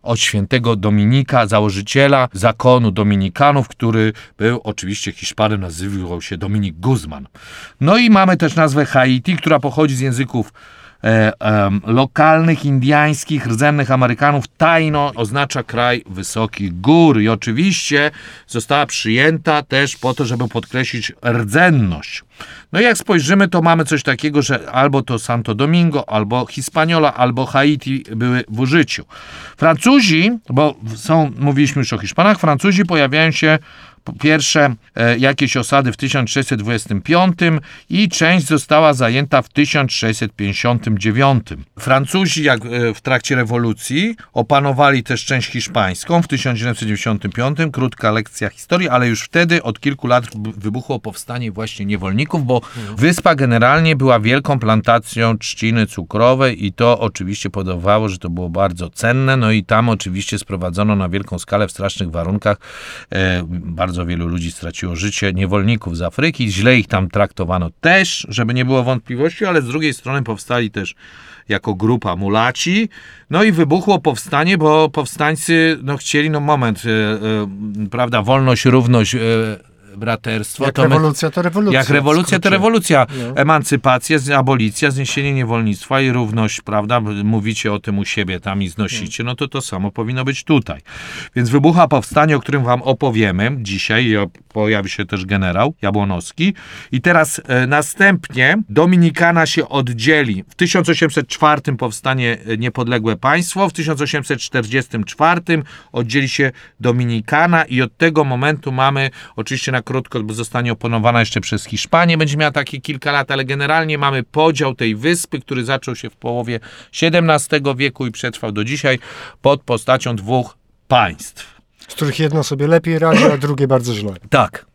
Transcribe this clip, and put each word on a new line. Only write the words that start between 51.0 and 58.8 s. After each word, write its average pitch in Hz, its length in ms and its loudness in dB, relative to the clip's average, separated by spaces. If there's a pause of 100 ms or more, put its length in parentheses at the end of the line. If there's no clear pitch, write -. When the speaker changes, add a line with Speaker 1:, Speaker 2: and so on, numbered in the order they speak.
Speaker 1:
właśnie 104 340 -8
niewolników, 101 600 -2
bo 123 160 2 (160)
Speaker 2:
Mhm. 107 200 -12
Speaker 1:
wyspa 165 380 2
generalnie 135 600 2
była 127 240 4
wielką 131 400 0
plantacją 113 800 2
trzciny 113 500 -2
cukrowej 117 800 0
i 95 80 -4
to 117 260 2
oczywiście 101 500 -6
powodowało, 95 600 0
że 92 80 -6
to 87 120 -8
było 87 200 -6
bardzo 90 400 -2